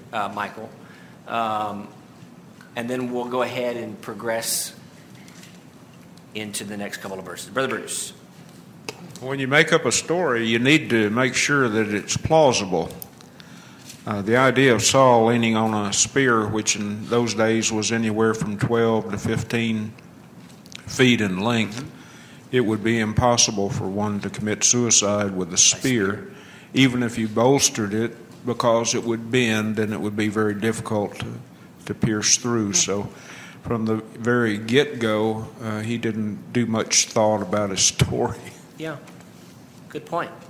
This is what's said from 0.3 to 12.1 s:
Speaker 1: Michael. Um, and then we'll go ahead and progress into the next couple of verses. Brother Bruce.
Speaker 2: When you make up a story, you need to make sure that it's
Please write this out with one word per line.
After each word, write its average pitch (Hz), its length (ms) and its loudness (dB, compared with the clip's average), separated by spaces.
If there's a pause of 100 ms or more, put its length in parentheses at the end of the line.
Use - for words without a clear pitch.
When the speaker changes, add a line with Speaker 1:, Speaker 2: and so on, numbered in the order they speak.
Speaker 1:
Michael. 104 360 -8 (580)
Um, 107 640 -4 (840)
and 120 160 -6
then 127 220 -4
we'll 123 140 -4
go 123 160 -2
ahead 120 340 -4
and 110 260 -10
progress 113 720 -6 (1600)
into 107 300 -8
the 104 140 -10
next 101 200 -8
couple 98 220 -10
of 90 60 -14
verses. 87 240 -14
Brother 127 180 -2
Bruce. - 460 -8 (1080)
Speaker 2:
When 135 200 -6
you 135 100 -2
make 160 240 6
up 160 100 4
a 120 80 2
story, 131 560 0
you 113 120 2
need 131 320 4
to 110 180 4
make 123 260 0
sure 139 320 2
that 104 260 0
it's 98 220 -2